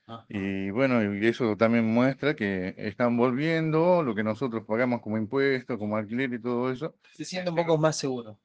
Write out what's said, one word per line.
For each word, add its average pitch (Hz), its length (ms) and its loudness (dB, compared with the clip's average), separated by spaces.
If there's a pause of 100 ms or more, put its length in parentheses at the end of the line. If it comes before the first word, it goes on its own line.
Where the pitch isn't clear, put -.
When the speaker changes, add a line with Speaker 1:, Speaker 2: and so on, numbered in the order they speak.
Speaker 1:
Ajá. 113 220 -16
Speaker 2:
Y 98 420 -4
bueno, 113 440 2
y 101 120 -2
eso 113 300 0
también 113 280 4
muestra 131 500 2
que 95 420 -2
están 117 400 0
volviendo 160 880 2
lo 117 120 -2
que 107 80 -2
nosotros 110 420 -2
pagamos 120 360 0
como 107 160 -4
impuestos, 127 600 0
como 104 200 -2
alquiler 120 360 -4
y 120 80 -6
todo 123 300 -2
eso. 135 240 -8 (180)
Speaker 1:
Se 151 120 -12
siente 180 240 -6
un 165 60 -4
poco 165 220 4
más 151 200 4
seguro. 120 480 -6